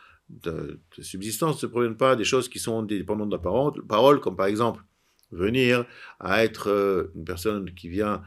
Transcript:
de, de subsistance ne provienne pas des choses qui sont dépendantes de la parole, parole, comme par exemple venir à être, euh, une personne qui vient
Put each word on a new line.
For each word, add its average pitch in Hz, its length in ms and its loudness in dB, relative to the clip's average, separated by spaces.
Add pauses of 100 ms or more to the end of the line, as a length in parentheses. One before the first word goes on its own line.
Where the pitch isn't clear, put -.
(280)
de, 78 540 -8 (160)
de - 60 -16
subsistance 110 580 -4
ne 123 60 -4
provienne 113 300 0
pas 131 180 4
des 110 80 -2
choses 127 260 0
qui - 80 -12
sont 113 240 -2
dépendantes 104 480 -4
de 95 60 -2
la 82 60 -6
parole, 123 440 -2
parole, 131 340 6
comme 95 160 -4
par 95 120 0
exemple 107 340 0 (500)
venir 120 540 2 (340)
à 98 240 2
être, 110 260 -2
euh, 98 460 2
une 82 100 -10
personne 90 480 -4
qui 87 160 -16
vient 101 380 -2